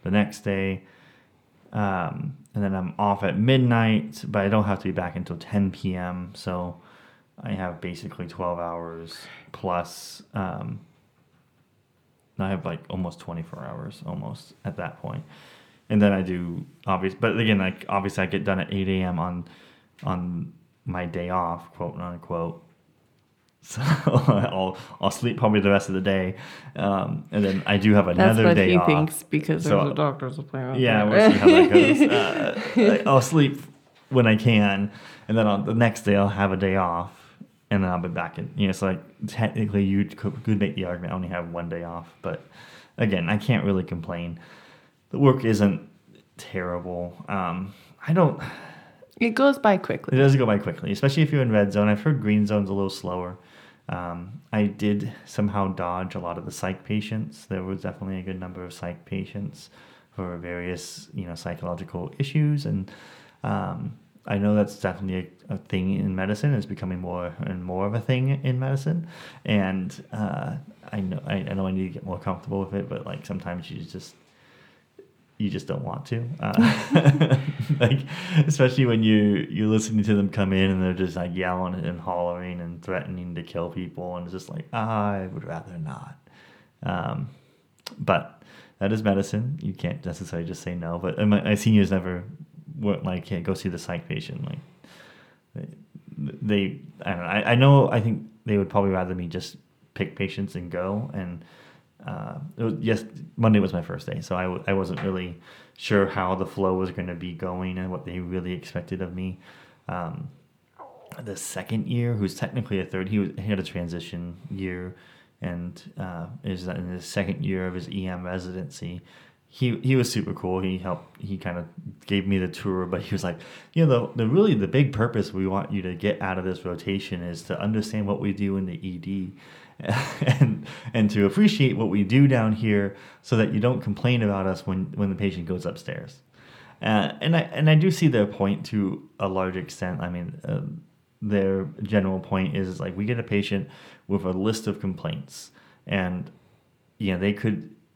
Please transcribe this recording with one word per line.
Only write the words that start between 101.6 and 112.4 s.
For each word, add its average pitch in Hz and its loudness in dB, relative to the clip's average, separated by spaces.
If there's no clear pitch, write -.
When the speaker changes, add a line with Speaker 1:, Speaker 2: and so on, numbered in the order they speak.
Speaker 1:
uh, - -10
it 113 -4
was, 113 -2
yes, 110 0
Monday 110 6
was 98 2
my 85 -2
first 90 -10
day, - -6
so - -6
I, 90 -2
w-, 90 -4
I 98 2
wasn't 92 -2
really 90 -6
sure 101 2
how 95 0
the 92 -2
flow 95 0
was 92 -2
gonna 90 -6
be 90 -10
going 92 -6
and 92 -6
what 90 -8
they 87 -8
really 90 -6
expected 90 -8
of 90 -8
me. 92 -6
Um, 87 -8
the 101 -10
second - -6
year, 120 0
who's 101 -2
technically 107 -4